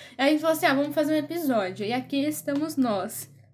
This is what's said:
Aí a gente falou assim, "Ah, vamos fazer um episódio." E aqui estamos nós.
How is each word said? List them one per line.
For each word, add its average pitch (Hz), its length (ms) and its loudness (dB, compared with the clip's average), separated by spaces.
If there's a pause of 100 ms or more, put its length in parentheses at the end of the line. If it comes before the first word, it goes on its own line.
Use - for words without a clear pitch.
(160)
Aí 269 120 4
a - 20 6
gente 302 100 2
falou 320 160 2
assim, 339 100 0
"Ah, 277 80 6
vamos 294 200 0
fazer 311 200 2
um 311 40 2
episódio." 240 680 -2
E 226 60 -2
aqui 269 320 -2
estamos 302 520 -2
nós. 220 540 -2 (240)